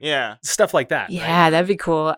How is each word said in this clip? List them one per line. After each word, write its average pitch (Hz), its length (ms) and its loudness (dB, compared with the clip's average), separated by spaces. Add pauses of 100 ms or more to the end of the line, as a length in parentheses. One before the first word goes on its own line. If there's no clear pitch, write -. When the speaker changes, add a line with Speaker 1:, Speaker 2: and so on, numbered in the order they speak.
Speaker 1:
Yeah. 135 420 -4
Speaker 2:
Stuff - 300 0
like 135 160 0
that, 123 200 -2
Speaker 3:
Yeah, 170 340 2
Speaker 2:
right? 160 60 6
Speaker 3:
that'd 170 160 2
be 190 120 0
cool. 156 400 -2